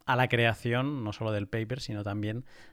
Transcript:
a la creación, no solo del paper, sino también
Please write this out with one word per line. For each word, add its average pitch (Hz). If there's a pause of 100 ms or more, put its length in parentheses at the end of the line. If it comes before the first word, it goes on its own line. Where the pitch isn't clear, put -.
a 127
la 127
creación, 120
no 104
solo 110
del 104
paper, 113
sino 104
también 104 (280)